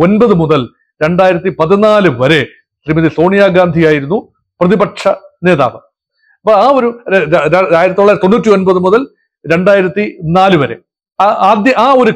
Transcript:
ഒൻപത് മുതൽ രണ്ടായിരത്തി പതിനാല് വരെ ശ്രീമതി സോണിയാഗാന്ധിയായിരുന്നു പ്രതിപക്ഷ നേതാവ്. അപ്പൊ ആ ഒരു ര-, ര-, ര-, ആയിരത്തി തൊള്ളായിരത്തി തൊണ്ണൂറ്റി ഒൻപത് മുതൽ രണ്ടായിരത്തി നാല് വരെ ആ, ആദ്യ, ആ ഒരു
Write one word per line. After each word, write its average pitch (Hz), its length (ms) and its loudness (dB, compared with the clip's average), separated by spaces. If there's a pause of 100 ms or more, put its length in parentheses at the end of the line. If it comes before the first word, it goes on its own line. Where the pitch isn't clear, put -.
ഒൻപത് 214 300 2
മുതൽ 151 360 -2 (340)
രണ്ടായിരത്തി 180 460 0
പതിനാല് 202 600 0
വരെ 131 380 0 (360)
ശ്രീമതി 160 240 -2
സോണിയാഗാന്ധിയായിരുന്നു 170 1200 0 (340)
പ്രതിപക്ഷ 208 460 -2 (360)
നേതാവ്. 139 360 0 (640)
അപ്പൊ 208 100 0
ആ 208 160 2
ഒരു 240 320 -2 (100)
ര-, 185 160 0
ര-, 151 220 0
ര-, 170 260 0
ആയിരത്തി 180 260 0
തൊള്ളായിരത്തി 202 280 2
തൊണ്ണൂറ്റി 220 220 0
ഒൻപത് 190 300 2
മുതൽ 196 280 0 (460)
രണ്ടായിരത്തി 196 680 -2
നാല് 185 340 2
വരെ 120 200 -4 (420)
ആ, 185 40 0
ആദ്യ, 208 540 0
ആ 233 140 2
ഒരു 247 240 2